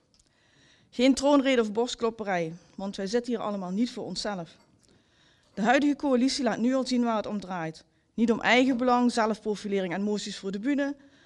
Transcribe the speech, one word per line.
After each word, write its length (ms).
Geen 240
troonrede 460
of 120
borstklopperij, 840
want 220
wij 100
zitten 260
hier 100
allemaal 280
niet 200
voor 140
onszelf. 520
De 80
huidige 340
coalitie 480
laat 140
nu 160
al 120
zien 180
waar 120
het 100
om 140
draait. 440
Niet 180
om 80
eigen 360
belang, 360
zelfprofilering 840
en 80
moties 360
voor 140
de 80
bühne, 360